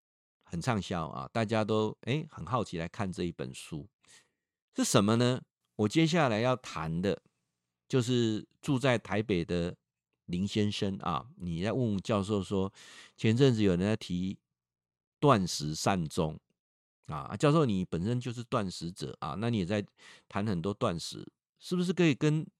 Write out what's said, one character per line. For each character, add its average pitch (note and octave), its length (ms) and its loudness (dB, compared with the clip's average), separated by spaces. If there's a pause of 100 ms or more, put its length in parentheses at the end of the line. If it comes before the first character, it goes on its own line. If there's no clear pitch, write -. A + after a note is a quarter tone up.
(440)
很 E2+ 180 -8
畅 A2 200 0
销 E2 260 -4
啊， C2 260 -10
大 A2+ 100 0
家 A2 200 0
都， G#2+ 380 0
诶， D3+ 280 -4
很 - 160 -14
好 A#2 180 -2
奇 F2 140 -8
来 E2 100 -4
看 F#2+ 240 -6
这 F2+ 120 -4
一 F2 80 -2
本 C2 220 -10
书。 - 340 -12 (880)
是 C4 80 0
什 A2+ 200 4
么 A2 140 4
呢？ B2 240 2 (340)
我 G#2+ 120 2
接 D#3+ 200 4
下 D3+ 220 4
来 G#2+ 100 0
要 B2+ 160 2
谈 E2 460 -4
的， F#2+ 200 0 (680)
就 C3 140 2
是 A2+ 460 0 (140)
住 C3+ 180 0
在 B2 180 2
台 G2+ 240 -2
北 F#2+ 220 2
的 E2+ 320 -2 (500)
林 F2+ 220 -2
先 G#2 240 0
生 G2 260 -2
啊， E2 280 -4 (120)
你 F2 260 -4
在 A2 80 0
问 A2 280 0
教 G2+ 220 0
授 G2+ 220 0
说， F#2+ 280 0 (440)
前 A2+ 200 2
阵 C3+ 180 6
子 A2 100 2
有 G2 80 6
人 F2 80 4
在 G#2 160 2
提 F#2 420 -4 (800)
断 B2+ 280 4
食 D2+ 260 -4
善 F2+ 340 0
终 D#2+ 320 -2 (680)
啊， D3 280 -8
教 C#3+ 160 2
授 D#3 140 4
你 F#2+ 200 2
本 E2+ 180 -4
身 A#2+ 160 -2
就 B2 120 -8
是 A#2+ 120 -10
断 G#2+ 260 -4
食 F2 220 -8
者 - 300 -10
啊， D2+ 180 -8
那 A#2 100 -2
你 A#2+ 100 0
也 F2 60 0
在 G#2 180 0 (440)
谈 G2+ 180 -4
很 F#2 160 -2
多 G2 120 -2
断 F#2 260 -2
食， - 260 -12 (340)
是 - 160 -4
不 F3+ 80 2
是 F3+ 100 0
可 E3+ 120 4
以 D3+ 80 6
跟 D3+ 320 2 (140)